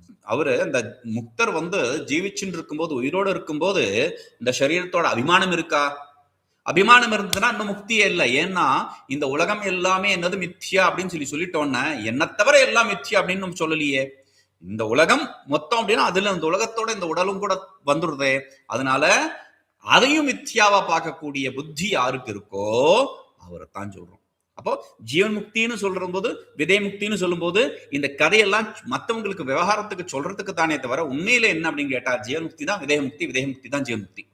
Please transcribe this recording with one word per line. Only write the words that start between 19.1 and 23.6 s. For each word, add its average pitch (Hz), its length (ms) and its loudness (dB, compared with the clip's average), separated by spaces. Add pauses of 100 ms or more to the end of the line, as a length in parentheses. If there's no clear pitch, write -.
அதையும் 269 520 4
மித்யாவா 208 520 2
பார்க்கக்கூடிய 151 720 -4
புத்தி 151 360 -8
யாருக்கு 131 420 -2
இருக்கோ 110 720 2 (320)
அவரைத்தான் 90 580 -14